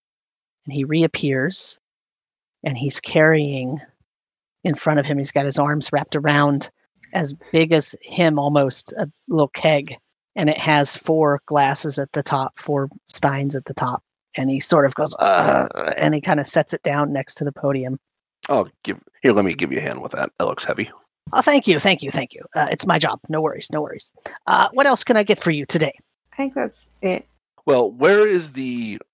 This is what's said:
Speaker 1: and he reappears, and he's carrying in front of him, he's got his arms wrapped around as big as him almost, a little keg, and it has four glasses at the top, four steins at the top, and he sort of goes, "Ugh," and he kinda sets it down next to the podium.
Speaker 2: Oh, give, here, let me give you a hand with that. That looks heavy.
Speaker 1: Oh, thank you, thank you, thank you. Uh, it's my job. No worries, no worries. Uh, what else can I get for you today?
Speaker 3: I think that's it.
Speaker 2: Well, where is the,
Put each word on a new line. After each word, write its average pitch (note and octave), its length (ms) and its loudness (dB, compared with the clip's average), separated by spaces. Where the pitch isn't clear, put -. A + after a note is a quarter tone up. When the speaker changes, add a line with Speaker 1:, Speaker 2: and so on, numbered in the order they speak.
Speaker 1:
and C#3 80 -10
he C#3 100 -2
reappears, D#3 960 -2
and C3+ 140 -6
he's C3+ 220 -4
carrying D3 800 0
in D#3+ 120 0
front D3+ 240 2
of C3+ 60 0
him, D3 120 -2
he's C#3 140 -4
got C#3+ 140 2
his C#3 140 -2
arms D3 340 -2
wrapped D3 220 -2
around D3 540 2
as D3+ 200 -2
big E3 180 4
as D#3 300 2
him D#3+ 360 0
almost, C#3+ 600 0
a F3+ 120 -4
little D#3 200 4
keg, D3 460 0
and D3 140 2
it D3+ 80 0
has D3 400 2
four D#3 480 2
glasses C#3+ 520 0
at C#3 140 -6
the D3+ 120 -4
top, - 360 -4
four C#3 300 -2
steins C#3 500 -2
at C3 100 -8
the - 80 -12
top, - 300 -6
and C3+ 140 -2
he C3+ 100 -2
sort D3 260 4
of C3+ 100 0
goes, D3+ 240 -4
"Ugh," - 500 2
and D3+ 160 2
he D3+ 60 0
kinda D3 240 0
sets - 300 0
it D#3+ 100 -10
down D3 300 0
next C3+ 220 -6
to D3+ 100 -6
the C#3 80 -4
podium. C3+ 440 -4
Speaker 2:
Oh, A2+ 180 0
give, F#2+ 160 -6
here, C3 100 6
let G2+ 140 4
me F2+ 80 0
give D2 180 -4
you B1+ 60 -4
a - 40 -4
hand C2+ 200 -8
with - 120 -10
that. - 260 -6
That - 60 0
looks - 200 -4
heavy. - 260 -4
Speaker 1:
Oh, A3+ 100 4
thank C#4+ 260 2
you, D#3+ 120 4
thank F#3+ 240 0
you, C#3+ 80 -8
thank - 220 -8
you. - 80 -20
Uh, D3+ 160 0
it's - 140 -4
my E3 140 2
job. D3 200 -2
No D#3 100 -2
worries, - 320 -4
no D3+ 100 -4
worries. - 300 -10
Uh, F#3+ 260 2
what C#4 140 4
else B3+ 180 2
can B3 100 4
I G#3+ 80 6
get G3 160 2
for E3+ 120 0
you D3 140 -2
today? D#3 280 0
Speaker 3:
I - 20 -20
think C4+ 180 -4
that's - 340 -8
it. F#3 240 -4
Speaker 2:
Well, B2 260 4
where F#3 360 4
is E3+ 240 -2
the, B2 480 -6